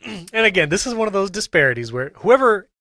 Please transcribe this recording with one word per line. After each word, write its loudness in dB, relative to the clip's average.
And 2
again, 2
this -2
is -4
one -2
of -4
those -2
disparities -2
where -8
whoever 2